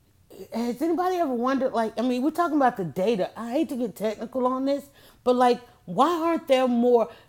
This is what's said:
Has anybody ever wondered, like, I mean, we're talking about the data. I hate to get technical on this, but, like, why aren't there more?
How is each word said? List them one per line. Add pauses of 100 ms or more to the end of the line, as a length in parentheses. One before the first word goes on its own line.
(520)
Has
anybody
ever
wondered,
like,
I
mean,
we're
talking
about
the
data.
I
hate
to
get
technical
on
this, (380)
but,
like, (240)
why
aren't
there
more? (180)